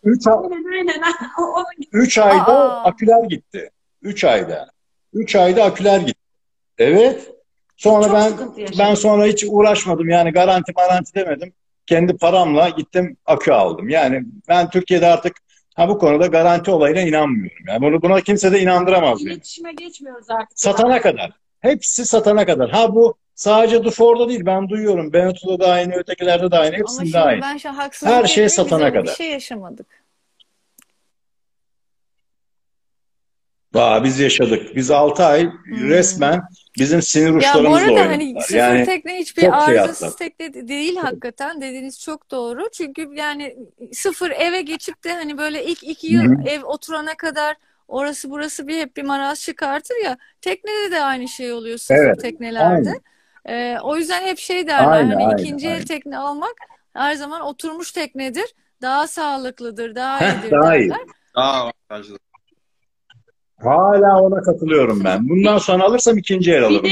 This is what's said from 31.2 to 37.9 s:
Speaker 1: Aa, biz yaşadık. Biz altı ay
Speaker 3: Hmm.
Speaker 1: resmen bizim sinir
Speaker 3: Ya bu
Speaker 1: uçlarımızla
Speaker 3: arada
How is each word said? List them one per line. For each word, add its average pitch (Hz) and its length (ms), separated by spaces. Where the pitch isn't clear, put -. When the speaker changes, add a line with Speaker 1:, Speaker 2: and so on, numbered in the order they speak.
Speaker 1:
Aa, 117 280
biz 131 160
yaşadık. 120 560
Biz 131 160
altı 147 340
ay 156 180
Speaker 3:
Hmm. 139 460
Speaker 1:
resmen 170 520
bizim 151 220
sinir 156 260
Speaker 3:
Ya 156 60
bu 180 40
Speaker 1:
uçlarımızla 285 400
Speaker 3:
arada 359 140